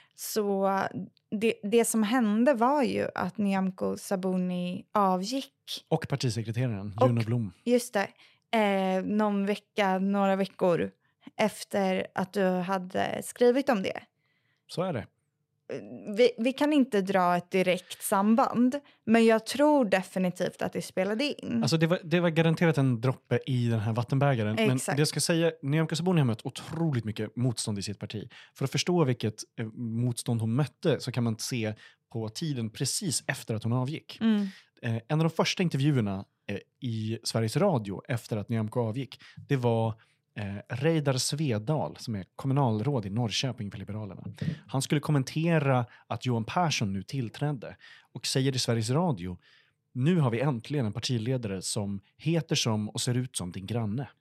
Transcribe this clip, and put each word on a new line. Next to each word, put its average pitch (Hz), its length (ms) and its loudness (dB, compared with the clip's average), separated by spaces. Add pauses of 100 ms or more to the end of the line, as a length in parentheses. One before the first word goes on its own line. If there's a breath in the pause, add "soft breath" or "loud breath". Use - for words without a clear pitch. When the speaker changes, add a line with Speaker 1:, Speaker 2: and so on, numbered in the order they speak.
(160 soft breath)
Speaker 1:
så 196 640 0 (520)
det, 220 220 0 (100)
det 226 220 4
som 220 180 2
hände 226 500 4
var 262 300 2
ju 202 320 0
att 180 220 -4
Nyamko 190 600 0
Sabuni 180 920 -4
avgick. 202 960 -2
Speaker 2:
Och - 200 0
partisekreteraren, 113 920 -2
Speaker 1:
Och 127 60 6
Speaker 2:
Juno 117 160 2
Blom. 113 280 -2 (120)
Speaker 1:
just 240 300 2
det. 202 140 0 (520 soft breath)
Eh, 190 440 2
någon 202 420 0
vecka, 196 540 0
några 196 360 2
veckor 185 560 0 (460 loud breath)
efter 196 800 0
att 185 180 -4
du 202 120 0
hade 185 800 -2
skrivit 247 460 2
om 202 140 2
det. - 160 -6 (680)
Speaker 2:
Så - 140 -6
är 185 120 -2
det. 110 140 -6 (1080)
Speaker 1:
Vi, 240 200 6
vi 254 160 0
kan 294 200 2
inte 247 280 4
dra 185 360 2
ett 175 140 -4
direkt 180 520 0
samband, 226 720 2 (300 soft breath)
men 226 200 6
jag 220 200 6
tror 285 400 4
definitivt 185 760 -2
att 180 120 -2
det 185 80 -4
spelade 208 420 -2
in. - 400 -4
Speaker 2:
Alltså, 151 140 2
det 160 100 4
var, 180 160 2
det 170 160 2
var 175 100 4
garanterat 160 480 2
en 127 240 2
droppe 123 440 0
i 123 220 0
den 113 120 2
här 107 140 -2
vattenbägaren. 120 600 0
Men 220 200 2
Speaker 1:
Exakt. - 220 -4
Speaker 2:
det 143 40 2
jag 151 60 4
ska - 120 -4
säga, 165 320 2 (100)
Nyamko 156 340 0
Sabuni 170 240 2
har 139 60 6
mött 110 200 -2
otroligt 151 600 -4
mycket 107 300 -6
motstånd 117 440 -2
i - 40 -6
sitt 101 160 -8
parti. - 300 -10 (240 loud breath)
För - 120 -4
att - 60 -6
förstå 170 320 2
vilket, 120 400 0 (160)
eh, 117 60 -4 (100)
motstånd 117 640 -2
hon 113 140 0
mötte 143 440 0
så - 120 -6
kan 120 120 0
man 113 140 0
se 110 360 -4 (400 loud breath)
på 110 160 -4
tiden 123 400 -4
precis - 580 -4
efter 127 280 -6
att 107 80 -6
hon 113 100 0
avgick. 127 480 -4
Speaker 1:
Mm. 208 260 2 (340 loud breath)
Speaker 2:
Eh, 117 140 -2 (120)
en 156 140 2
av - 20 4
de 165 60 2
första - 340 0
intervjuerna, 135 640 0 (220)
eh, 101 120 -6 (200)
i 113 440 -4
Sveriges 113 340 -2
Radio 131 500 0
efter 117 300 -4
att 101 120 -6
Nyamko 113 320 -2
avgick, 117 380 -6 (280 loud breath)
det 143 80 2
var, 113 380 2 (440 soft breath)
eh, 101 380 -8
Reidar 143 420 2
Svedal, 131 800 -2
som 113 160 -6
är 95 100 -8 (100)
kommunalråd 127 720 0
i 98 40 -6
Norrköping 107 640 -4
för - 60 -14
Liberalerna. 101 460 -10 (440 loud breath)
Han 135 140 0
skulle 147 200 0
kommentera 143 840 2 (220 soft breath)
att - 180 -8
Johan 117 200 0
Persson 135 480 0
nu 98 100 -4
tillträdde 131 720 -6 (380 loud breath)
och - 120 -10
säger 135 300 2
i 127 40 0
Sveriges 117 300 0
Radio: 120 480 0 (540 soft breath)
"Nu 156 280 2
har 135 120 4
vi 113 80 0
äntligen 131 460 -2
en 104 80 -2
partiledare 113 680 -2
som 101 400 -4 (160)
heter 160 380 0
som 107 340 0
och 117 120 -6
ser 123 160 -2
ut 127 180 -4
som 90 160 -6
din 95 140 -10
granne." 113 420 -4 (140)